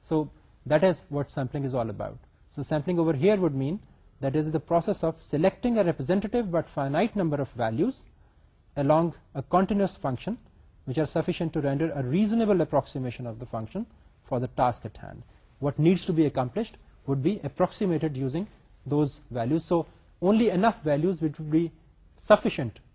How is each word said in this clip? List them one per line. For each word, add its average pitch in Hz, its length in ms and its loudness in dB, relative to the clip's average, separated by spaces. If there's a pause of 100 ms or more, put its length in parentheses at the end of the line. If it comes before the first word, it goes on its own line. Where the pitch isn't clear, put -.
So 156 180 0 (420)
that 151 200 4
is - 200 -2
what 143 260 -4
sampling 135 340 -4
is 127 60 -6
all 117 140 -2
about. 101 280 -8 (320)
So - 120 -10
sampling 160 380 -2
over 165 140 2
here 175 220 4
would 170 200 0
mean 139 240 -2 (420)
that 135 140 -2
is 151 160 0
the 151 200 -2
process 170 320 0
of 160 180 -4
selecting 196 560 0
a 208 60 4
representative 190 720 0
but 160 140 0
finite 151 520 0
number 147 200 0
of 127 100 -4
values 120 540 -2 (720)
along 151 360 4 (220)
a 135 80 -6
continuous 190 540 2 (100)
function 160 300 -4 (480)
which 131 120 -4
are 156 200 0
sufficient 165 360 -2
to 156 80 -2
render 143 300 0
a 139 120 -4
reasonable 202 580 2
approximation 131 680 -2
of 113 120 -12
the 120 60 -12
function 113 400 -8 (380)
for 127 160 -4
the 123 120 -4 (120)
task 123 220 0
at - 120 -12
hand. - 260 -16 (380)
What 139 180 -2
needs 170 260 4
to 190 80 -2
be 160 120 4
accomplished 135 520 -2 (300)
would 139 160 -2
be 196 200 0
approximated 160 720 -2
using 139 300 -4 (380)
those 147 360 0 (100)
values. 123 340 -2
So 170 200 0 (360)
only 214 280 4
enough 214 340 2
values 156 380 0
which 151 180 -4
would 156 120 -6
be 165 200 2 (460)
sufficient - 640 2 (140)